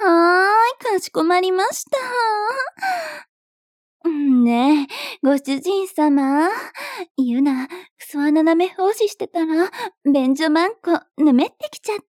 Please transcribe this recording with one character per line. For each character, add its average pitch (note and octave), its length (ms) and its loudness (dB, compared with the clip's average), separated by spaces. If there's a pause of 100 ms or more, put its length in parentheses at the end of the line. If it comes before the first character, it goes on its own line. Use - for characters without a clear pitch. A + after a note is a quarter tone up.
(920)
い、 - 20 0
か F#4 60 0
し - 120 -12
こ D#4+ 120 -2
ま F4+ 160 2
り F#4 120 0
ま F#4+ 180 0
し - 160 -10 (2250)
た。 E4 40 -2
ね C4+ 760 2
え、 C4+ 40 -8 (360)
ご C#4 140 4
主 C4+ 220 -4
人 F#4+ 280 -2
様。 C#4+ 600 0 (680)
ユ B3+ 240 0
ナ、 C4+ 260 0
ク E4+ 60 -18 (380)
ソ D4 80 -6
穴 D4+ 220 2
舐 E4 140 4
め F4 120 2
奉 F#4+ 260 -2
仕 G#4+ 160 0
し - 60 -16
て - 120 -8
た E4 180 -4
ら、 D#4+ 260 0 (400)
便 C4+ 240 2
所 D#4 160 0
マ E4 160 2
ン A4+ 80 -6
コ - 240 -2 (180)
ぬ D4 160 4
め C#4 140 4
っ - 20 -6
て - 220 -18
き - 80 -18
ち - 100 -10
ゃ G#4 60 -4
っ - 20 -6 (120)